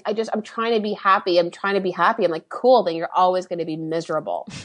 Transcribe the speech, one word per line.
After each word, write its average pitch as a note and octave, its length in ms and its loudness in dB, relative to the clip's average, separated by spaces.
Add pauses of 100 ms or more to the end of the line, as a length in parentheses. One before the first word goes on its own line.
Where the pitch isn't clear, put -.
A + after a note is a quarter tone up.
I G#3+ 60 0
just, A3 200 -4
I'm G#3+ 80 -2
trying A3+ 320 -4
to A3 60 2
be G#3 140 -4
happy. F#3+ 440 2
I'm F3 140 4
trying G3 240 -2
to G3 60 2
be F3+ 100 -2
happy." G3 340 2
I'm E3+ 60 2
like, D#3+ 180 -8
"Cool, B3 340 4
then E3+ 120 -2
you're E3 200 -6
always F#3 300 2
gonna E3+ 200 -6
be D#3+ 120 -6
miserable." D#3+ 680 -4 (180)